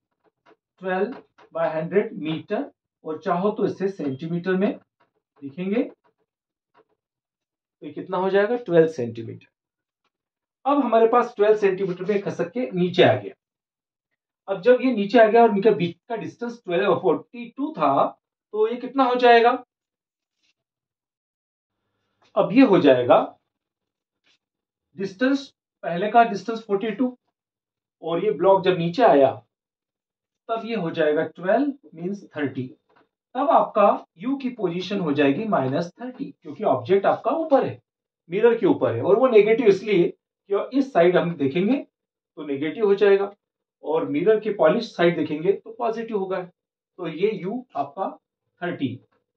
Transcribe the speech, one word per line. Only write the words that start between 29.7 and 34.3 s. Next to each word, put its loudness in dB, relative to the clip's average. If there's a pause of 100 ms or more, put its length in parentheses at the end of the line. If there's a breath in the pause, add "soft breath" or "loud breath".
तब -6
ये -6
हो -6
जाएगा 0
twelve -2 (200)
means -10
thirty। -8 (680)
तब -2
आपका 2 (120)
यू -6